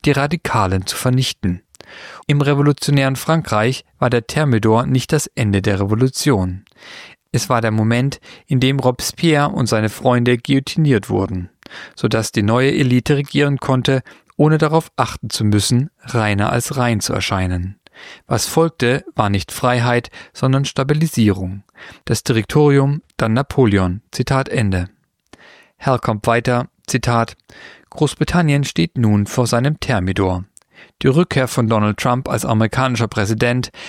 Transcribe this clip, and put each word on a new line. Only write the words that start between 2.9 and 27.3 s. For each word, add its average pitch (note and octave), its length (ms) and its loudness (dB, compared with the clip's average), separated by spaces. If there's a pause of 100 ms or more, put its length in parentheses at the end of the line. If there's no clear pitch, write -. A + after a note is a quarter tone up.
Frankreich C3 680 0 (140)
war B2 120 0
der A#2+ 160 0
Thermidor A#2 600 2
nicht C3 260 -2
das D3+ 140 0
Ende G2+ 340 0
der G2 200 0
Revolution. G2+ 840 0 (680)
Es - 200 -2
war A#2+ 100 2
der A2 120 0
Moment, A#2 480 0 (260)
in C3 140 0
dem C3+ 180 2
Robespierre C#3+ 680 0
und - 180 -2
seine A2 220 0
Freunde B2 500 0
guillotiniert C#3 720 0
wurden, F#2+ 400 -2 (460)
sodass A2 340 -2
die A2 140 0
neue B2 280 2
Elite B2+ 440 2
regieren C#3+ 420 0
konnte, C3 440 0 (340)
ohne D#3 200 4
darauf D#3 400 0
achten - 340 -4
zu - 140 -2
müssen, G#2+ 460 2 (100)
reiner G#2 500 0
als A#2+ 260 -4
rein A#2+ 240 0
zu - 120 -4
erscheinen. F#2 680 -4 (480)
Was - 200 -2
folgte, D3 580 0 (100)
war G#2 160 0
nicht G2 220 -2
Freiheit, A#2+ 580 0 (220)
sondern C3+ 320 0
Stabilisierung. A2+ 960 0 (420)
Das - 200 -4
Direktorium, C#3 800 2 (140)
dann A2 180 0
Napoleon.“ G2+ 680 2 (100)
Zitat C3+ 380 -2
Ende. F#2+ 400 -2 (880)
Hell C3 220 0
kommt G#2+ 280 -4
weiter, A#2+ 420 0 (180)
Zitat, A#2 500 0 (540)